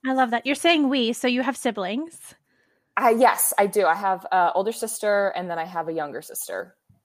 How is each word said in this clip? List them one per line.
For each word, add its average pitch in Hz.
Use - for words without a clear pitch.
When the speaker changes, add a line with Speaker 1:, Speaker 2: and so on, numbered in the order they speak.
Speaker 1:
I 262
love 262
that. 233
You're 269
saying 320
"we," 240
so 254
you 247
have 247
siblings? 226
Speaker 2:
I, 240
yes, 233
I 202
do. 196
I 165
have 190
a 180
older 196
sister, 208
and 180
then 170
I 165
have 170
a 165
younger 151
sister. -